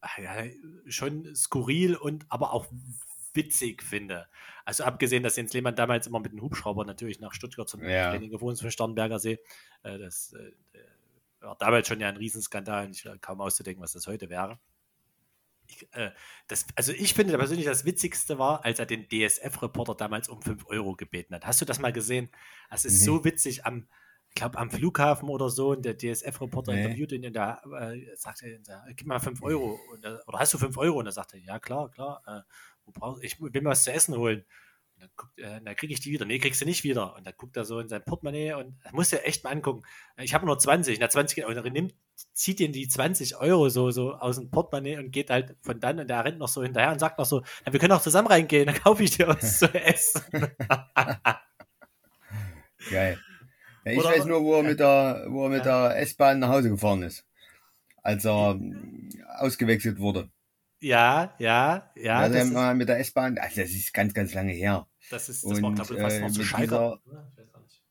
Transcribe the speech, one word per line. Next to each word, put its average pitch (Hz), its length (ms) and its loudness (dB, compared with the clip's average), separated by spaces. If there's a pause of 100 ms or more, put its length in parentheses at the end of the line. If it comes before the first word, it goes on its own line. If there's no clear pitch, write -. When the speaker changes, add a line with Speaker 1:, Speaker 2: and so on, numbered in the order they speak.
Speaker 1:
ah - 200 -12
ja, 101 220 -10 (440)
schon 151 480 -8
skurril 160 600 0
und 151 340 -8
aber - 240 -4
auch 120 140 -4 (680)
witzig 151 500 -2
finde. 98 440 -8 (360)
Also 104 200 -6
abgesehen, 127 400 0
dass 117 120 0
Jens 117 180 -8
Lehmann 123 220 -2
damals 117 320 0
immer 117 120 -4
mit 107 120 -8
dem 104 100 -14
Hubschrauber 107 440 -6
natürlich 101 340 -12
nach 104 140 -14
Stuttgart 120 340 -12
zum - 140 -14
Speaker 2:
Ja. 92 280 0
Speaker 1:
Training 104 220 -6
geflogen 120 220 -6
ist, 120 60 -10
zum 117 120 -8
Starnberger 113 480 -2
See. 113 200 -4 (440)
Äh, 98 140 -12
das, 95 360 -12
äh, - 180 -20 (920)
war 101 160 -16
damals 113 300 4
schon 110 120 -4
ja 104 100 -2
ein 101 80 -10
Riesenskandal 104 680 -8
und 98 80 -14
ich, - 100 -16
äh, 104 140 -18
kaum 95 220 -12
auszudenken, 95 420 -6
was 85 100 -12
das 87 140 -12
heute 98 220 -10
wäre. 98 300 -8 (1080)
Ich, - 260 -20
äh, 107 180 -8 (360)
das, - 180 -6 (100)
also 117 160 -2
ich 196 220 -2
finde 190 240 2
persönlich, 147 280 0
das 135 200 0
Witzigste - 520 -4
war, 143 260 0
als 117 160 -2
er 117 60 -4
den 110 240 -6
D-S-F-Reporter 110 840 -2
damals 107 340 -6
um 113 120 -16
fünf 107 260 -8
Euro 101 280 -6
gebeten 87 400 -12
hat. 87 100 -12
Hast - 160 0
du - 40 -2
das 127 140 -4
mal 127 120 0
gesehen? 120 380 -4 (400)
Das - 160 -4
ist 101 140 4
Speaker 2:
Nee. 101 40 8
Speaker 1:
so 156 220 2
witzig 147 400 -2
am, 120 220 -6 (420)
ich - 60 -12
glaub, 120 220 -6
am 117 120 -4
Flughafen 143 600 0
oder 135 200 -2
so 135 220 0
und 135 120 -4
der 117 120 -4
D-S-F-Reporter 120 800 -6
Speaker 2:
Nee. 101 100 0
Speaker 1:
interviewt 123 280 -4
ihn 127 140 -8
und 117 80 -12
der, 110 280 -4 (180)
äh, 117 360 -12
sagt - 280 -14
er, 113 160 -18 (360)
"Gib - 120 -14
mal 127 120 -2
fünf 127 220 -8
Euro." 135 380 -4 (120)
Und 107 120 -20
der, 113 240 -12
oder - 120 -8
"Hast 147 140 2
du 156 40 -2
fünf 127 200 -2
Euro?" 147 220 0
Und 113 60 -4
er 101 60 -10
sagte, 98 260 -12
"Ja, 95 220 -12
klar, 135 300 -8
klar, 139 380 -14
äh, 104 140 -14 (440)
wo 104 60 -20
brauchst, 127 320 -12
ich 131 180 -12
will 139 200 -4
mir 147 80 0
was 131 140 4
zu 131 80 -2
essen 160 260 0
holen." 110 280 0 (500)
Und - 80 -20
dann - 120 -20
guckt, - 240 -20
äh, 107 240 -14
"Na, 104 100 -12
krieg 151 180 -8
ich 131 80 -8
die 143 120 -10
wieder?" 143 140 -4
"Nee, 117 140 -2
kriegst 131 220 -2
du 143 40 -4
nicht 170 180 -2
wieder." 117 320 -2
Und 92 120 -20
dann 92 100 -18
guckt - 200 -14
er 113 80 -6
so 113 140 -8
in 113 100 -10
sein 107 140 -8
Portemonnaie 151 500 -6
und 131 300 -12
das - 100 -20
musst 170 180 2
du 165 60 0
dir - 60 -4
echt - 200 -2
mal 131 80 -6
angucken. 139 320 -4 (340)
"Ich 127 160 -6
hab 165 100 2
nur 147 140 2
zwanzig." 139 420 2
"Na, 120 100 2
zwanzig." 143 360 0
Und 113 100 -4
er 120 140 -6
nimmt, 160 240 -2 (400)
zieht 190 260 -2
ihn 156 120 2
die 131 160 -6
zwanzig 131 500 0
Euro 151 320 6
so, 123 220 2
so 127 220 -2
aus 127 240 -2
dem 127 140 -10
Portemonnaie 147 460 -2
und 131 140 -12
geht 135 180 -2
halt 131 320 2
von 120 180 -6
dann 165 200 0
und 131 100 -8
der 117 140 0
rennt 156 160 -2
noch 143 80 -6
so 131 160 -2
hinterher 127 280 4
und 147 80 -2
sagt 160 200 0
noch 135 60 0
so, 131 160 2 (240)
"Na, 135 80 -6
wir 143 60 6
können 175 140 8
auch 175 80 6
zusammen 190 260 6
reingehen, 156 400 8
dann 143 80 2
kaufe 214 280 6
ich 185 140 4
dir 175 100 10
was 127 320 4
zu 170 140 6
essen." 160 480 4 (100)
<laughs> 131 1200 0 (1300)
Speaker 2:
Geil. 95 300 0 (640)
Ja, 113 80 -4
ich 123 80 2
Speaker 1:
Oder 160 100 4
Speaker 2:
weiß 160 160 6
nur, 165 180 2
wo 156 140 6
er 151 60 6
Speaker 1:
ja. 151 60 2
Speaker 2:
mit 147 100 2
der, 139 500 6
wo 135 160 -2
er 135 40 2
mit 135 100 2
Speaker 1:
Ja. 127 60 -2
Speaker 2:
der 127 340 4
S-Bahn 139 400 6
nach 123 100 4
Hause 127 200 6
gefahren 101 340 2
ist, - 220 -10 (760)
als 104 240 0
er, 104 300 4
mm, - 540 -10 (280)
ausgewechselt 113 640 2
wurde. 95 300 -2 (500)
Speaker 1:
Ja, 135 600 4
ja, 123 560 2
ja, 117 240 2
Speaker 2:
Also 123 140 4
Speaker 1:
das 127 120 6
ist 127 60 2
Speaker 2:
mal 123 240 2
mit 123 140 0
der 120 100 4
S-Bahn, 127 380 0
also - 240 -4
das 87 100 -2
ist 98 220 -6
ganz, 104 200 2
ganz 101 200 -2
lange 95 180 -2
her. 92 360 0 (220)
Speaker 1:
Das 120 200 -10
ist, 123 200 -8
das 104 120 0
war, 104 80 0
Speaker 2:
Und, 104 60 0
Speaker 1:
glaub 110 160 -4
ich, 107 80 -6
fast 107 180 0
Speaker 2:
äh, 104 40 -2
Speaker 1:
noch 104 100 -4
zu 104 80 -2
Speaker 2:
mit 107 40 -2
Speaker 1:
Schalker. 110 220 0
Speaker 2:
dieser 117 360 0 (100)
Speaker 1:
Ja, - 200 -18
ich - 60 -20
weiß 110 140 -20
gar 113 100 -20
nicht. - 300 -20